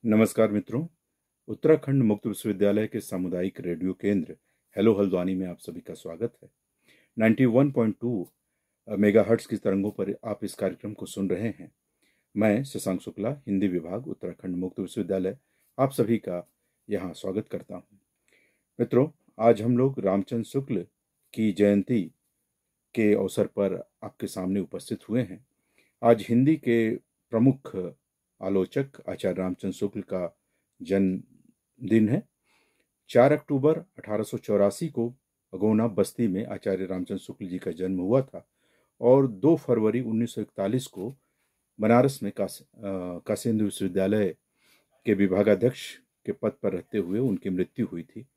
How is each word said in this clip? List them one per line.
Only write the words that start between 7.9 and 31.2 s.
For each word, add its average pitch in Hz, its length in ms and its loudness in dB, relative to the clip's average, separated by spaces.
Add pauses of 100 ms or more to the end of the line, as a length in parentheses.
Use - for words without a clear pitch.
टू 117 280 -4 (600)
मेगाहर्ट्ज 107 560 4
की 110 100 -4
तरंगों 98 340 -2
पर 101 340 -6
आप 107 200 -8
इस 98 100 -8
कार्यक्रम 101 380 -6
को 98 140 -12
सुन 98 240 -4
रहे 98 180 -2
हैं। - 240 -10 (640)
मैं 110 280 4
शशांक 95 360 -6
शुक्ला, 107 300 -6 (160)
हिंदी 98 220 0
विभाग, 87 400 -4
उत्तराखंड 90 480 -10
मुक्त 92 240 -6
विश्वविद्यालय, 95 560 -4 (420)
आप 135 140 0
सभी 113 260 0
का 87 320 -8 (400)
यहाँ 95 220 -6
स्वागत 95 360 -6
करता - 260 -12
हूँ। 90 260 -20 (800)
मित्रों, 120 280 2 (320)
आज 113 220 4
हम 120 160 2
लोग 131 220 0
रामचंद्र 101 440 0
शुक्ल 123 420 -4 (480)
की 110 180 2
जयंती 101 500 2 (920)
के 107 200 4
अवसर 98 320 0
पर 95 440 -2 (140)
आपके - 220 -10
सामने 95 340 -4
उपस्थित - 480 -10
हुए 120 140 0
हैं। 92 240 -10 (580)
आज 117 240 4
हिंदी 131 280 4
के 117 400 0 (340)
प्रमुख 113 640 0 (500)
आलोचक 98 440 0 (220)
आचार्य 92 300 -4
रामचंद्र 92 380 -6
शुक्ल 101 240 -6
का 90 380 -8 (440)
जन्मदिन 101 1300 -2